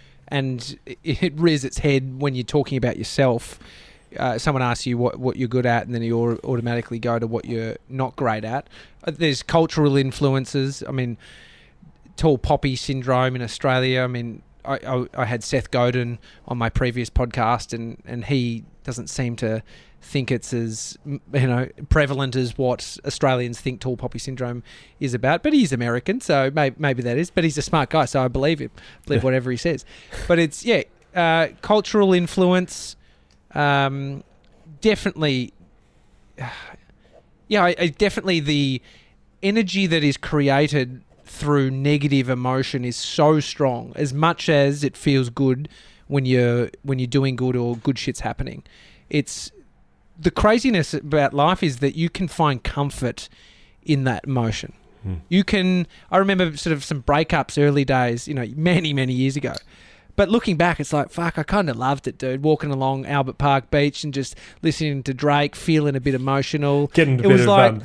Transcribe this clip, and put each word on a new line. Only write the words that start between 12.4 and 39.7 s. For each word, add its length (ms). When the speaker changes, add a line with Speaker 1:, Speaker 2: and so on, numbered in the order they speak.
Speaker 1:
syndrome 580
in 80
Australia. 600
I 40
mean, 360
I, 220
I, 200
I 80
had 180
Seth 260
Godin 480
on 100
my 100
previous 400
podcast, 640
and, 320
and 200
he 400
doesn't 240
seem 280
to 260
think 300
it's 200
as, 540
m-, 140
you 140
know, 220
prevalent 480
as 220
what 460
Australians 560
think 200
tall 160
poppy 220
syndrome 460
is 160
about. 300
But 80
he's 200
American, 480
so 320
may-, 260
maybe 240
that 140
is. 140
But 140
he's 140
a 40
smart 280
guy, 160
so 180
I 40
believe 320
him. 100
Believe 140
Speaker 2:
Yeah. 40
Speaker 1:
whatever 280
he 40
says. 280
But 140
it's, 240
yeah, 180
uh, 340
cultural 500
influence, 840
um, 680
definitely. 720
<sighs> 40
Yeah, 160
I, 140
I 100
definitely 520
the 420
energy 440